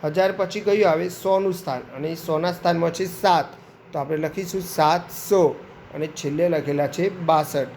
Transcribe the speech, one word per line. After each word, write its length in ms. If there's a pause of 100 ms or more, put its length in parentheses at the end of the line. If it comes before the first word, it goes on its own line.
હજાર 360
પછી 260
કયું 240
આવે? 200
સોનું 500
સ્થાન, 260 (120)
અને 180
સોના 420
સ્થાનમાં 400
છે 100 (140)
સાત. 260 (440)
તો 80
આપણે 180 (100)
લખીશું 340
સાતસો 800 (520)
અને 140 (120)
છેલ્લે 300
લખેલા 460
છે 100 (240)
બાસઠ. 480